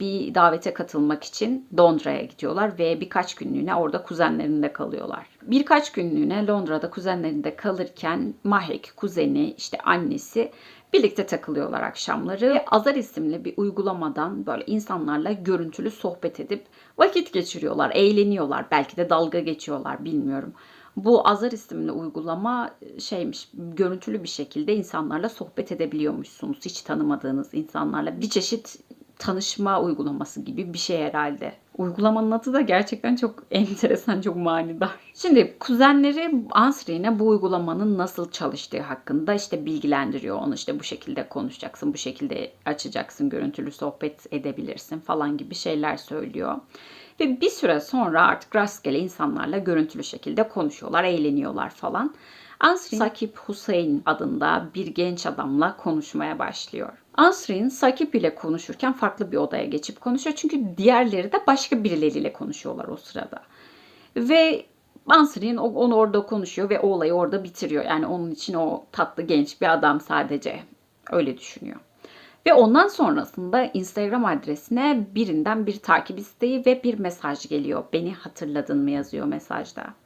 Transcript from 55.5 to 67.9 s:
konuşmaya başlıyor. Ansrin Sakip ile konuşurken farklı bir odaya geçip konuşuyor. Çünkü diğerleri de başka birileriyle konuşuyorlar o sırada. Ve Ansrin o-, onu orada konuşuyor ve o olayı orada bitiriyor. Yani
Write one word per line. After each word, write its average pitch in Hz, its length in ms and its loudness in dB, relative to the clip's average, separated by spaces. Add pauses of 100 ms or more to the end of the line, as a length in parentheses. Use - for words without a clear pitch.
konuşmaya 156 640 -4
başlıyor. - 540 -8 (220)
Ansrin 262 540 4
Sakip 262 460 2
ile 175 200 2
konuşurken 170 580 -2
farklı 202 400 -4
bir - 40 2
odaya - 280 0
geçip - 360 -6
konuşuyor. 269 360 -2
Çünkü 254 400 -2
diğerleri 208 560 4
de - 140 2
başka 269 380 4
birileriyle 151 480 0
konuşuyorlar - 560 -10
o - 80 -10
sırada. - 460 -12 (720)
Ve 311 500 4 (400)
Ansrin 254 500 6
o-, 233 180 -2
onu 240 200 4
orada 208 320 4
konuşuyor 196 440 -2
ve 202 100 2
o 202 80 4
olayı 170 240 2
orada 175 320 2
bitiriyor. 151 400 -4
Yani 156 220 0